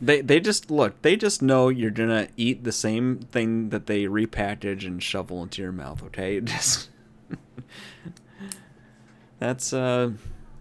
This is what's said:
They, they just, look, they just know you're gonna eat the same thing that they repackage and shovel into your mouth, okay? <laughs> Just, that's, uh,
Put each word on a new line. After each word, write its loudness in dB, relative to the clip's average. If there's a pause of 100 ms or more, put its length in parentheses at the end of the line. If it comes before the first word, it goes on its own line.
They, 6
they 6
just, 0
look, 2
they 6
just 0
know 6
you're 2
gonna 0
eat 0
the -2
same 0
thing 0
that -4
they 0
repackage -2
and -6
shovel -6
into -10
your -6
mouth, -10
okay? -4
<laughs> -6
Just, -2 (2500)
that's, -4
uh, 0 (480)